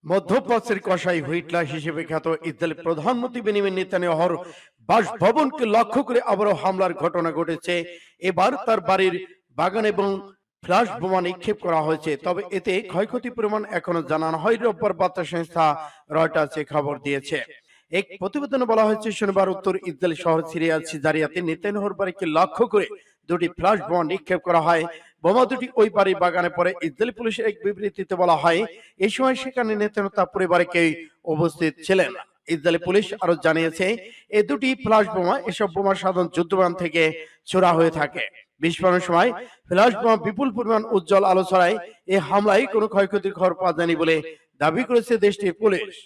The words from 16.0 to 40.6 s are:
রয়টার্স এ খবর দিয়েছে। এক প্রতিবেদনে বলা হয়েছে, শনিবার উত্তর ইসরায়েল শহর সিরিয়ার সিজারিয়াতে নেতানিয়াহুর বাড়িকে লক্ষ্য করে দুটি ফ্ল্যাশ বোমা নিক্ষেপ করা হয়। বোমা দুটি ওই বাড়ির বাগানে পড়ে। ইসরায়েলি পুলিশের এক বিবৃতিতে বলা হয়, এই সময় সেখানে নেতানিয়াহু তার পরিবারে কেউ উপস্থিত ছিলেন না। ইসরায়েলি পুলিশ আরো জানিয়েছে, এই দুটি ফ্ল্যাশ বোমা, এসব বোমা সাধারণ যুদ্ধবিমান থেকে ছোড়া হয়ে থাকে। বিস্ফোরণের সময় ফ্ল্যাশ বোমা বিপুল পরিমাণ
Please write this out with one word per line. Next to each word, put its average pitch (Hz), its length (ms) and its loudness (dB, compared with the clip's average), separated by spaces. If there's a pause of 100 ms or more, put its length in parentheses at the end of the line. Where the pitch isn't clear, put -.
রয়টার্স 156 440 0
এ - 20 -4 (100)
খবর 147 220 -2 (120)
দিয়েছে। 143 320 -4 (540)
এক 190 140 -2 (140)
প্রতিবেদনে 247 520 -2
বলা 220 160 4
হয়েছে, 214 200 -2 (100)
শনিবার 196 360 2
উত্তর 185 200 -2 (160)
ইসরায়েল 165 240 -2 (100)
শহর 165 160 2 (100)
সিরিয়ার 160 400 -2
সিজারিয়াতে 156 480 -2 (100)
নেতানিয়াহুর 202 520 -4
বাড়িকে 185 240 -4 (140)
লক্ষ্য 208 340 2
করে 196 140 2 (420)
দুটি 175 280 -2
ফ্ল্যাশ 208 220 2 (100)
বোমা 285 220 0
নিক্ষেপ 196 380 -2
করা 170 180 4
হয়। 165 180 2 (400)
বোমা 226 260 4
দুটি 254 160 -4 (140)
ওই 214 160 6
বাড়ির 190 260 2
বাগানে 175 340 0
পড়ে। 175 140 2 (160)
ইসরায়েলি 208 320 -2
পুলিশের 226 320 -2
এক 214 140 -10
বিবৃতিতে 196 580 -4
বলা 170 200 4
হয়, 170 180 4 (440)
এই 220 100 2
সময় 262 280 0
সেখানে 254 280 -4 (100)
নেতানিয়াহু 208 380 -2
তার 180 160 0
পরিবারে 175 300 2 (100)
কেউ 170 140 4 (440)
উপস্থিত 160 400 0 (140)
ছিলেন 185 300 2
না। - 60 -14 (320)
ইসরায়েলি 165 320 0
পুলিশ 196 200 2 (160)
আরো 175 120 2 (120)
জানিয়েছে, 165 400 0 (500)
এই 208 140 4
দুটি 262 180 0 (160)
ফ্ল্যাশ 214 300 4
বোমা, 185 200 0 (160)
এসব 196 240 -2
বোমা 196 280 2
সাধারণ 185 320 0
যুদ্ধবিমান 175 380 2 (100)
থেকে 165 200 0 (480)
ছোড়া 180 280 4
হয়ে 165 200 4
থাকে। 143 240 -4 (400)
বিস্ফোরণের 180 460 2
সময় 180 220 4 (380)
ফ্ল্যাশ 208 320 4
বোমা 226 160 4 (100)
বিপুল 226 300 -2
পরিমাণ 226 260 0 (140)